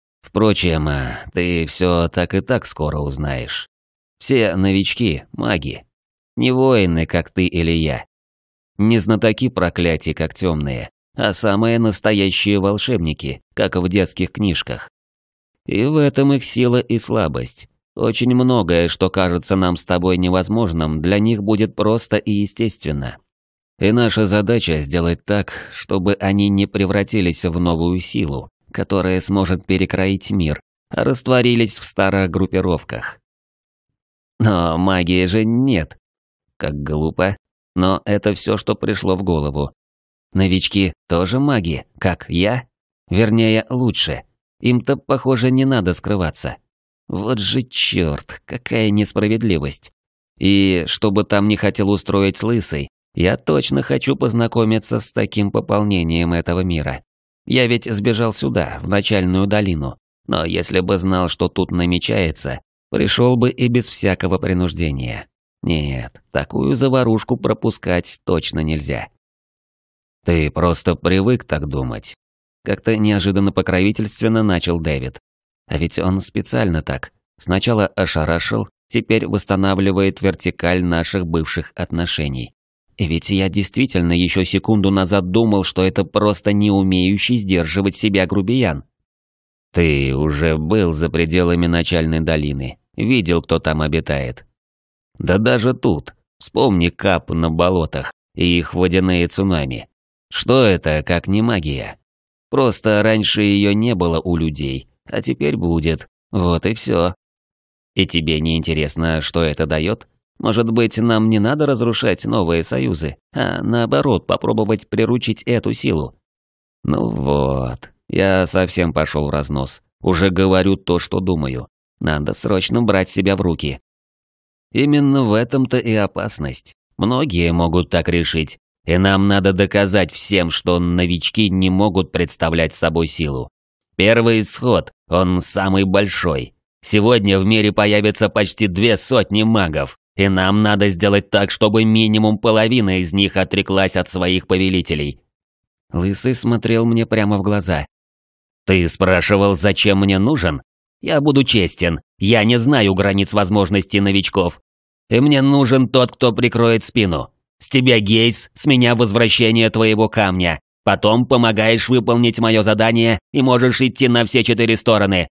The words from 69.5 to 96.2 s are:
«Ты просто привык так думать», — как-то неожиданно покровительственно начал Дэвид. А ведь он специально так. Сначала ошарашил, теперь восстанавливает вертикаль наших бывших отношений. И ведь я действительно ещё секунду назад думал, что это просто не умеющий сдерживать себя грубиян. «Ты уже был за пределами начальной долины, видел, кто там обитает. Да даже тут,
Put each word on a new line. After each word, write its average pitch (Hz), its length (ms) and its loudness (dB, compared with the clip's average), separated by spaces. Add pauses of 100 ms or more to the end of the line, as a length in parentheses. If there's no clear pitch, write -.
«Ты 80 260 0
просто 85 460 0
привык 95 480 0
так 73 240 -4
думать», — 67 480 -8 (480)
как-то 110 320 -2
неожиданно 101 560 2
покровительственно 107 920 0
начал 87 380 0
Дэвид. 67 400 -6 (460)
А 73 120 -6
ведь 85 200 -2
он 90 220 0
специально 95 640 -4
так. - 300 -8 (260)
Сначала 98 480 0
ошарашил, 85 800 -2 (200)
теперь 110 380 -2
восстанавливает 98 960 0
вертикаль 90 600 -2
наших 85 420 -2
бывших 82 480 -4
отношений. 78 800 -6 (440)
И 95 100 -4
ведь 80 220 -4
я 95 200 0
действительно 92 640 0
ещё 90 320 2
секунду 98 460 0
назад 95 400 0
думал, 104 340 2
что - 180 -2
это 95 220 0
просто 104 480 0
не 101 180 2
умеющий 98 680 2
сдерживать 95 580 0
себя 98 320 2
грубиян. 98 580 -2 (880)
«Ты 69 420 0
уже 76 420 0
был 85 380 0
за 76 160 -2
пределами 85 560 0
начальной 82 540 0
долины, 73 580 -4 (180)
видел, 98 460 0
кто 82 160 -2
там 78 240 -2
обитает. 73 640 -4 (720)
Да 90 180 0
даже 123 380 2
тут, 87 400 -4 (240)